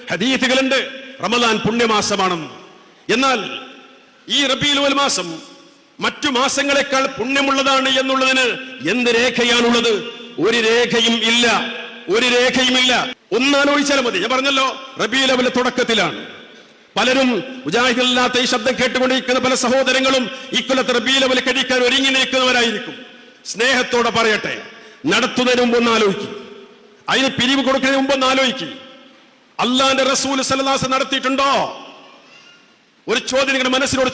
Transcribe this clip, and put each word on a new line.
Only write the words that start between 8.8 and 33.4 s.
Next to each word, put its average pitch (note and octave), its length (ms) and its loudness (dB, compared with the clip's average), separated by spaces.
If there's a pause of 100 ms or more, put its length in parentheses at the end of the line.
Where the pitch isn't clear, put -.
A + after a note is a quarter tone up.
എന്ത് A#3+ 260 2
രേഖയാണുള്ളത്? A#3+ 760 2 (540)
ഒരു A#3 200 2
രേഖയും A#3 480 2 (160)
ഇല്ല, A#3+ 160 2 (680)
ഒരു B3 200 2
രേഖയും B3+ 480 2
ഇല്ല. B3+ 100 2 (440)
ഒന്നാലോചിച്ചാൽ C#4 720 2
മതി. G3 180 -2
ഞാൻ A#3 100 -4
പറഞ്ഞല്ലോ, C4+ 320 0 (360)
റബീഉൽ C4 320 0
അവൽ B3 120 2 (120)
തുടക്കത്തിലാണ്. A3+ 600 0 (760)
പലരും B3+ 340 2 (340)
മുജാഹിദല്ലാത്ത B3 800 2
ഈ A#3+ 100 0
ശബ്ദം B3 280 0
കേട്ടുകൊണ്ടിരിക്കുന്ന B3+ 680 0
പല C4 80 2 (100)
സഹോദരങ്ങളും C4 600 2 (340)
ഇക്കൊല്ലത്ത് B3+ 400 0
റബീഉൽ C4 300 2
അവൽ B3+ 180 2
കഴിക്കാൻ B3+ 400 0
ഒരുങ്ങി C4+ 300 2
നിൽക്കുന്നവരായിരിക്കും. B3 800 0 (560)
സ്നേഹത്തോടെ B3 680 0
പറയട്ടെ, G#3 360 0 (580)
നടത്തുന്നതിന് B3 520 2
മുമ്പ് A#3+ 160 2
ഒന്നാലോചിക്കും, G#3+ 500 0 (800)
അതിന് C4 180 2 (120)
പിരിവ് C4 260 2
കൊടുക്കുന്നതിന് C4+ 360 2
മുമ്പ് C#4 160 2
ഒന്നാലോചിക്കും. C4 520 0 (960)
അള്ളാന്റെ C4+ 480 2
റസൂൽ C4 240 0 (100)
സല്ലല്ലാഹു C4+ 300 0
അലൈഹി C4 80 -2
വസല്ലം C4 140 -2
നടത്തിയിട്ടുണ്ടോ? C4+ 520 0 (1600)
ഒരു A#3+ 100 0 (100)
ചോദ്യം C4+ 240 0